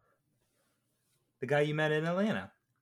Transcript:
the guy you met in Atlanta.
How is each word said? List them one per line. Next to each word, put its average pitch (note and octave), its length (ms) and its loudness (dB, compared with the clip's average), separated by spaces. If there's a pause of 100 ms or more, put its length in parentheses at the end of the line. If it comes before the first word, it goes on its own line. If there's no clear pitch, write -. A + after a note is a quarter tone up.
(1400)
the C3 60 -6
guy D3 140 4
you D3+ 140 0
met D#3 180 0
in D#3 140 0
Atlanta. F3 460 -2 (300)